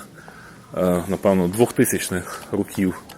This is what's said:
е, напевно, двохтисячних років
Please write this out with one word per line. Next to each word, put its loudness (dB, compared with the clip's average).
е, 2
напевно, 2
двохтисячних 0
років -2